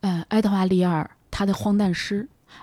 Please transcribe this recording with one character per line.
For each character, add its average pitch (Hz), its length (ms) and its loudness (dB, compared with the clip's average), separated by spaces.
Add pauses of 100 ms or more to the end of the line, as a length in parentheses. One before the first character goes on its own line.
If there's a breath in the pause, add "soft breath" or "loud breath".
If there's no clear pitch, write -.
呃， 180 260 -2
爱 214 140 2
德 214 80 0
华 196 160 2
里 185 180 2
尔 170 260 0 (200)
他 - 160 -2
的 196 80 2
荒 202 240 0
诞 196 160 2
诗。 202 340 -6 (360 loud breath)